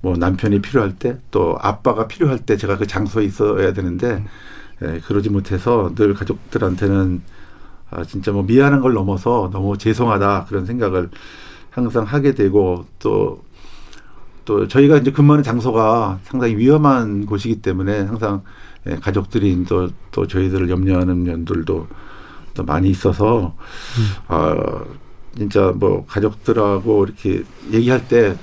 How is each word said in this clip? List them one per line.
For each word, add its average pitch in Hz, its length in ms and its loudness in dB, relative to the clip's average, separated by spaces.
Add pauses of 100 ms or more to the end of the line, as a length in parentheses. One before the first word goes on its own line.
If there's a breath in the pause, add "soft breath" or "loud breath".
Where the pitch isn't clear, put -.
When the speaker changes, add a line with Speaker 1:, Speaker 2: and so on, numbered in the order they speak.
Speaker 1:
뭐 90 140 0
남편이 101 440 2
필요할 101 360 0
때, 123 200 -4 (140)
또 85 300 0
아빠가 107 460 0
필요할 135 320 0
때 104 180 0
제가 98 200 -2
그 101 80 0
장소에 104 380 -2
있어야 98 480 2
되는데, 95 540 -4 (560 loud breath)
Speaker 2:
음. 80 140 -6
Speaker 1:
예, 85 40 -8
그러지 101 300 -2
못해서 98 680 0
늘 104 180 4
가족들한테는, 95 1080 -2 (680 soft breath)
아, 85 140 -8
진짜 98 300 -4
뭐 101 100 0
미안한 135 380 6
걸 127 120 4
넘어서 98 600 0
너무 98 240 -2
죄송하다 104 720 0
그런 95 160 -4
생각을 95 440 -2 (600 loud breath)
항상 120 340 -2
하게 135 320 0
되고, 95 500 2 (140)
또, - 460 -2 (1000 loud breath)
또 101 240 0
저희가 143 300 6
이제 135 160 2
근무하는 147 280 6
장소가 113 840 2
상당히 117 340 -2
위험한 123 680 4
곳이기 104 360 -2
때문에 95 400 -2
항상, 104 400 -2 (460 loud breath)
예, 82 100 -4
가족들이 95 720 0
또, 90 180 0 (240)
또 98 160 0
저희들을 92 420 0
염려하는 90 540 2
면들도 82 640 -4 (680 loud breath)
또 - 120 -6
많이 87 240 2
있어서, 98 680 2 (420 loud breath)
Speaker 2:
음. 113 60 2 (240 loud breath)
Speaker 1:
아, 80 560 0 (540)
진짜 101 360 2
뭐 95 340 0
가족들하고 104 1000 0
이렇게 92 400 -4 (260)
얘기할 120 380 2
때 110 340 4